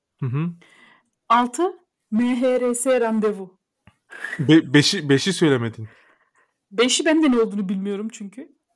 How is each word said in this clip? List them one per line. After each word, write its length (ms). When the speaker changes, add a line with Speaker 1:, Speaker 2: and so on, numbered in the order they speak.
Speaker 1:
Hı 60
hı. 240
Speaker 2:
Altı, 440
M 300
H 200
R 140
S 260
randevu. 580
Speaker 1:
Be-, 340
beşi, 360
beşi 240
söylemedin. 540
Speaker 2:
Beşi 340
ben 180
de 80
ne 80
olduğunu 300
bilmiyorum 420
çünkü. 400